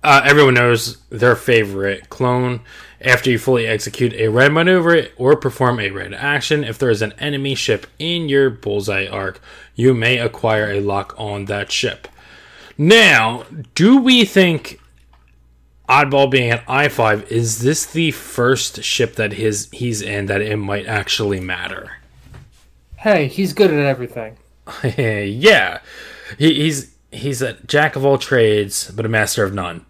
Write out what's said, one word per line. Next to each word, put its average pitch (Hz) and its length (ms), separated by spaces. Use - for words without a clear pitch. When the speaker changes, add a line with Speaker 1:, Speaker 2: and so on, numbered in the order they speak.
Speaker 1:
uh, 139 220
everyone 143 300
knows 120 560
their 117 260
favorite 98 720
clone. 123 520
After 131 280
you 117 80
fully 120 280
execute 110 480
a 110 140
red 127 240
maneuver 170 560
or 135 180
perform 123 420
a 101 120
red 98 240
action, 143 500
if 110 140
there 131 100
is 110 140
an 104 160
enemy 139 360
ship 110 320
in 165 320
your 139 180
bullseye 101 580
arc, 98 360
you 127 180
may 120 240
acquire 110 560
a 101 80
lock 98 380
on 101 260
that 101 260
ship. - 380
Now, 151 680
do 240 260
we 247 240
think 180 560
Oddball 139 400
being 123 200
an 117 160
I 139 220
five, 107 420
is 117 280
this 139 260
the 160 280
first - 680
ship - 340
that 104 180
his, 104 380
he's 117 280
in 101 260
that 98 140
it 107 160
might 101 300
actually 101 540
matter? 92 580
Speaker 2:
Hey, 170 320
he's 190 240
good 196 180
at 147 140
everything. 120 540
Speaker 1:
<laughs> - 160
Yeah. 107 840
He, 156 160
he's, 147 400
he's 123 300
a 120 100
jack 147 300
of 135 100
all 139 100
trades, 107 720
but 110 140
a 113 60
master 107 340
of 95 80
none. 87 380